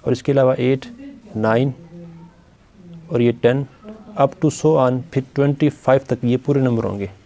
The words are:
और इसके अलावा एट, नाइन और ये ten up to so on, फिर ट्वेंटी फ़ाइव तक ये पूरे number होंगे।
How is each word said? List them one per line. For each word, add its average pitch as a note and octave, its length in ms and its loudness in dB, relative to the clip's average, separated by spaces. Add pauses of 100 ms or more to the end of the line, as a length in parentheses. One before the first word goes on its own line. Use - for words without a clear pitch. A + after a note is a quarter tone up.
और B2 80 0
इसके B2 180 -2
अलावा C3 280 4
एट, C3 260 0 (520)
नाइन A#2+ 360 2 (1400)
और C3 100 0
ये A#2 120 4
ten B2 320 0 (520)
up C#3 180 2
to D#3 180 0
so D#3 260 0
on, B2+ 240 0
फिर C3 220 -4 (100)
ट्वेंटी C#3+ 340 2
फ़ाइव C3+ 400 0
तक B2 140 -2
ये B2 140 2
पूरे C#3 240 0
number A#2 240 0
होंगे। G2 240 -6 (160)